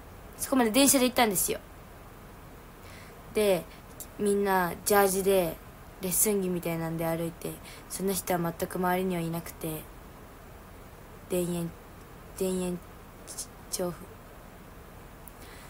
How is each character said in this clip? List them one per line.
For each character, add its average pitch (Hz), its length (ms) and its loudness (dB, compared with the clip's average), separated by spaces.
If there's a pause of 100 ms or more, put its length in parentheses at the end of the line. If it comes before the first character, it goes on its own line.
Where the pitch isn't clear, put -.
(380)
そ - 100 -4
こ 269 80 4
ま 247 80 8
で 220 60 6
電 262 180 8
車 277 100 8
で 247 60 6
行 247 80 4
っ - 20 -14
た 240 120 8
ん 214 40 4
で 185 60 0
す - 160 2
よ。 - 80 -4 (1700)
で、 196 300 6 (540)
み 202 140 4
ん 202 120 4
な 185 280 4 (140)
ジ 208 80 8
ャ 202 100 10
ー 196 40 8
ジ 190 160 2
で、 185 340 4 (420)
レ 185 100 -2
ッ - 20 0
ス - 180 6
ン 202 120 4
着 185 60 2
み 180 120 0
た 170 120 0
い 165 60 0
な 165 100 -2
ん 165 80 -2
で 165 100 0
歩 165 200 0
い 165 40 -4
て、 160 220 -8 (360)
そ - 140 -4
ん 190 40 2
な 196 60 4
人 185 220 0
は 175 40 4
全 170 300 0
く - 80 -4
周 180 220 4
り 185 60 2
に 185 120 2
は 170 40 2
い 165 100 0
な 165 100 -2
く - 120 -10
て、 156 300 -6 (1500)
田 185 60 2
園、 175 340 0 (680)
田 190 60 0
園 185 340 0 (920)
調 180 200 0
布。 160 60 -6 (1700)